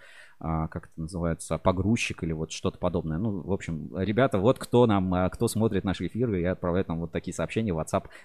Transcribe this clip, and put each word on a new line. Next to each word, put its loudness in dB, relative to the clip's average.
а, -2
как -10
это -16
называется, -2
погрузчик 0
или -2
вот -4
что-то -4
подобное. -2
Ну, -2
в -4
общем, -4
ребята, 2
вот 4
кто 6
нам, 2
а, 2
кто 0
смотрит 2
наши 0
эфиры 0
и 0
отправляет 0
нам -2
вот -4
такие -4
сообщения, -2
WhatsApp -2